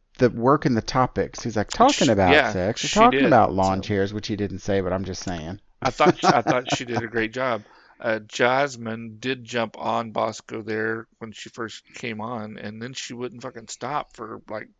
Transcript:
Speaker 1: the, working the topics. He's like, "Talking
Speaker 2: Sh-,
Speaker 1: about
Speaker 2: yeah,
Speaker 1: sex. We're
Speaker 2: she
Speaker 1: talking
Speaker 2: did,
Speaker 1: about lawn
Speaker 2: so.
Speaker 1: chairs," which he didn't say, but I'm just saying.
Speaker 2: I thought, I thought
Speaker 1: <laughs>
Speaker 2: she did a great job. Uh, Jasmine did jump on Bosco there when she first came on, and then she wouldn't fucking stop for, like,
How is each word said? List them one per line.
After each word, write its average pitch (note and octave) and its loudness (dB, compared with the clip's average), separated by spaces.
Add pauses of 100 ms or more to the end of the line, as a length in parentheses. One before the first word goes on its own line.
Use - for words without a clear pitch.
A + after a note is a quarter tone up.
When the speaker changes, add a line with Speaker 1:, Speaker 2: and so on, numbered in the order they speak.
(180)
Speaker 1:
the, B2 6
working C3 2
the A2+ 2
topics. - -2
He's A2+ -4
like, G#2 -2
"Talking B3 4
Speaker 2:
Sh-, - 4
Speaker 1:
about G2+ 6
Speaker 2:
yeah, C3+ 6
Speaker 1:
sex. G2 -2
We're D3 -4
Speaker 2:
she - -2
Speaker 1:
talking A3+ 6
Speaker 2:
did, C3+ 4
Speaker 1:
about G#2+ 6
lawn F#2+ 2
Speaker 2:
so. - -10
Speaker 1:
chairs," G2 0
which G#2 -6
he A2 -2
didn't F#2+ -4
say, G2 0
but F2+ 0
I'm F#2+ -2
just F2+ -8
saying. F2 -8 (220)
Speaker 2:
I C3 0
thought, D#3 2
I D3+ 4
thought B2 0
Speaker 1:
<laughs> D3 0
Speaker 2:
she C3+ -6
did A#2 -2
a A2+ -8
great A2+ -2
job. B2 -2 (400)
Uh, A2+ -2
Jasmine A#2 -2
did B2+ -6
jump A2+ -4
on A2+ -2
Bosco A2 -4
there A2 -4 (120)
when A2 -14
she - -16
first - -12
came A2+ -10
on, G#2+ -10
and A2 -12
then B2+ -12
she - -12
wouldn't A#2+ -10
fucking A#2+ -14
stop C#3 -8
for, A2 -12
like, G#2+ -10 (120)